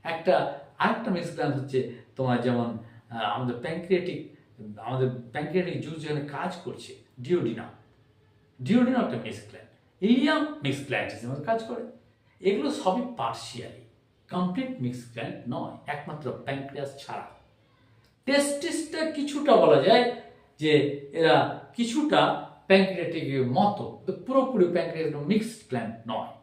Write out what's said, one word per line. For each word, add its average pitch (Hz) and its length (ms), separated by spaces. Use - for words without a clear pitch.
একটা - 480
আরেকটা 214 320
মিক্সড 165 220
গ্ল্যান্ড 143 240
হচ্ছে 131 360
তোমার 123 240
যেমন, 120 380
আহ, 117 120
আমাদের 117 380
প্যানক্রিয়াটিক, - 760
আমাদের 123 320
প্যানক্রিয়াটিক 175 480
জুস 156 220
যেখানে 147 180
কাজ 170 440
করছে, - 300
duodenum, 127 480
duodenum 233 400
একটা 123 200
মিক্সড 110 240
গ্ল্যান্ড, - 220
ইলিয়াম 294 600
মিক্সড 131 240
গ্ল্যান্ড 104 260
হিসেবে 123 320
কাজ 226 180
করে। - 200
এগুলো 247 300
সবই 190 320
partially, - 760
কমপ্লিট 185 500
মিক্সড 123 320
গ্ল্যান্ড 104 240
নয়, - 280
একমাত্র 143 460
প্যানক্রিয়াস 139 600
ছাড়া। 107 200
টেস্টিসটা 311 880
কিছুটা 294 460
বলা 160 260
যায় 233 300
যে 151 220
এরা 151 480
কিছুটা - 760
প্যানক্রিয়াটিকের 160 800
মতো, 175 600
কিন্তু - 180
পুরোপুরি 254 480
প্যানক্রিয়াস 160 420
মিক্সড - 540
গ্ল্যান্ড 113 260
নয়। 110 220